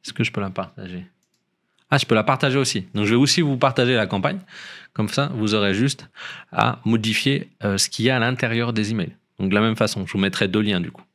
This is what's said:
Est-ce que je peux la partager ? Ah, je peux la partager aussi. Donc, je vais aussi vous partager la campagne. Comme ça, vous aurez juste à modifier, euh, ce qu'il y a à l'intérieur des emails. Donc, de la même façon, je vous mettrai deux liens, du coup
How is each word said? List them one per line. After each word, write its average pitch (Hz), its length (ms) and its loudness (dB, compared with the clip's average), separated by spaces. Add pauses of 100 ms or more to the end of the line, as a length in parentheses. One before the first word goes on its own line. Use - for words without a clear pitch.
Est-ce - 80 -14
que 127 100 -2
je - 80 -2
peux 104 100 -4
la 98 100 -6
partager ? 92 560 -10 (840)
Ah, 143 40 4
je - 80 0
peux 113 100 2
la 107 80 4
partager 135 340 2
aussi. 117 360 -2
Donc, 107 120 0
je 104 40 0
vais 120 100 4
aussi 143 220 4
vous 139 160 0
partager 127 380 2
la 107 120 2
campagne. 143 320 -2 (540)
Comme 107 160 -2
ça, 139 240 -2
vous 107 220 0
aurez 101 180 2
juste 135 340 -2 (460)
à - 320 2
modifier, 113 640 0 (160)
euh, 98 120 0
ce - 120 0
qu'il - 160 -4
y 127 40 6
a 131 60 4
à 127 40 2
l'intérieur 120 520 0
des 107 200 0
emails. 98 260 -4 (220)
Donc, 98 100 -2
de 98 60 2
la 104 40 6
même 110 160 4
façon, 98 320 -2
je - 60 -12
vous 98 60 0
mettrai 98 280 0
deux 107 140 0
liens, 104 180 0
du 87 100 -4
coup - 140 -20 (120)